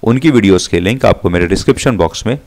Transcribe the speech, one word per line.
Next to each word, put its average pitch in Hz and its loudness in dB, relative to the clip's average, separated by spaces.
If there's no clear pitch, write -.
उनकी 131 2
videos 98 2
के 85 0
link 104 -2
आपको 98 0
मेरे 87 0
description 104 0
box 85 -2
में 127 -4